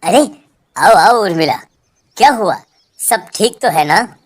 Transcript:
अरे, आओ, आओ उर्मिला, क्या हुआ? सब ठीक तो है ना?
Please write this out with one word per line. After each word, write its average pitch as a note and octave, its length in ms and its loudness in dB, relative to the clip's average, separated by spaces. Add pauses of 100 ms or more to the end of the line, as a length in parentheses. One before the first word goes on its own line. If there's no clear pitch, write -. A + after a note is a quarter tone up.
अरे, A#3 260 0 (480)
आओ, - 160 2
आओ A3 300 2
उर्मिला, D#3+ 360 -4 (580)
क्या A#3+ 120 4
हुआ? G#3+ 260 -2 (540)
सब G3 160 -4 (100)
ठीक A3+ 260 -4
तो B3 80 -2
है D#3 160 -2
ना? F#3 300 -2 (100)